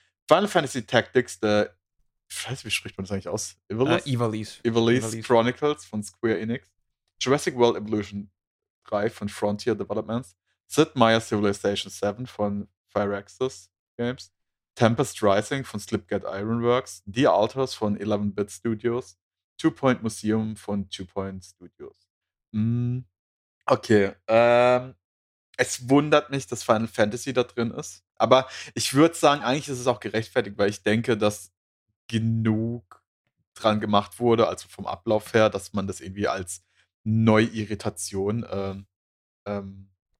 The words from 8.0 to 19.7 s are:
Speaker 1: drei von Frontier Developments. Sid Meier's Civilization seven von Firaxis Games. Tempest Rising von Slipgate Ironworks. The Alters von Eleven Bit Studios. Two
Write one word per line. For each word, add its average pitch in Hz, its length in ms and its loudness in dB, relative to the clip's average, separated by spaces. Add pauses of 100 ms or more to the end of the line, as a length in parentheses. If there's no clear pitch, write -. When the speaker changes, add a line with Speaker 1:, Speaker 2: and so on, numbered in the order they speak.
Speaker 1:
drei 104 260 -2
von 104 180 -8
Frontier 104 460 -2
Developments. 107 640 -8 (340)
Sid 160 240 2
Meier's 113 340 4
Civilization 101 640 -2
seven 104 360 -6
von 101 420 -6 (240)
Firaxis 104 800 -6 (260)
Games. 120 360 -8 (440)
Tempest 117 460 0
Rising 110 420 0
von - 160 -12
Slipgate 101 460 -6
Ironworks. 117 800 -2
The 110 200 0
Alters 113 480 2
von 104 220 -2
Eleven 101 380 -2
Bit 101 160 -4
Studios. 117 680 -6 (380)
Two 160 140 0